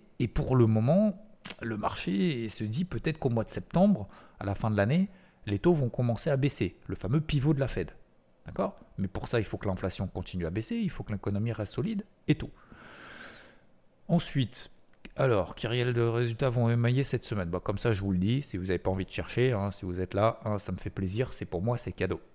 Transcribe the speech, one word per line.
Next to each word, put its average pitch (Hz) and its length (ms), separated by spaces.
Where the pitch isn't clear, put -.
et 120 100
pour 131 260
le 117 120
moment, 143 600
le 113 160
marché 165 680
se 107 160
dit 117 220
peut-être 147 320
qu'au 139 120
mois 113 140
de - 60
septembre, 170 580
à - 60
la 101 100
fin 110 160
de 104 60
l'année, 147 320
les 101 140
taux 175 140
vont 135 160
commencer 120 400
à 139 80
baisser, 127 400
le 95 80
fameux 143 260
pivot 151 320
de 135 60
la 135 80
Fed. 90 240
D'accord ? - 340
Mais 98 120
pour - 180
ça, 120 120
il 104 60
faut - 120
que - 100
l'inflation 95 400
continue 90 380
à 80 40
baisser, 110 280
il 208 120
faut - 140
que - 80
l'économie 104 400
reste 107 220
solide 202 320
et 151 60
tout. - 160
Ensuite, - 640
alors, 113 400
quels 120 440
résultats 117 520
vont 117 180
émailler 120 340
cette - 220
semaine ? 92 240
Bah, 87 100
comme 101 200
ça, 117 140
je 95 80
vous 98 100
le 92 80
dis, 120 240
si - 140
vous 90 80
n'avez 90 120
pas 92 140
envie 95 140
de - 60
chercher, 123 400
hein, 101 200
si - 120
vous 90 160
êtes 90 140
là, 107 320
hein, 104 140
ça - 120
me 92 60
fait - 140
plaisir, 98 420
c'est - 120
pour 87 180
moi, 120 160
c'est 92 120
cadeau. 92 300